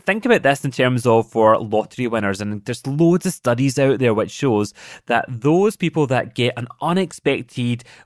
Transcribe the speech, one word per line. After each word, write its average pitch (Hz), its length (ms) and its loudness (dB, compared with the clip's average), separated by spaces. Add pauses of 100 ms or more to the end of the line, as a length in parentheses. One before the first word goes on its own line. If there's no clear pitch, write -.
think 214 260 -4
about 233 160 2
this 139 220 0
in 135 80 -4
terms 127 340 0
of 113 240 4
for 110 260 4
lottery 110 520 -4
winners, 104 320 -2
and 104 240 -8
there's - 220 -8
loads 170 400 2
of 180 60 -2
studies 123 460 -2
out 135 220 2
there 117 140 2
which 104 180 -2
shows 104 420 0 (320)
that 117 220 0
those 156 480 0
people 156 320 -2
that 123 260 -4
get 123 220 -2
an 120 100 -8 (140)
unexpected 139 1040 -4 (220)